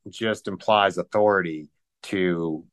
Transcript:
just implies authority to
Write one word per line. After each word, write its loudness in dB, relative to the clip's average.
just -4
implies 2
authority 0
to -2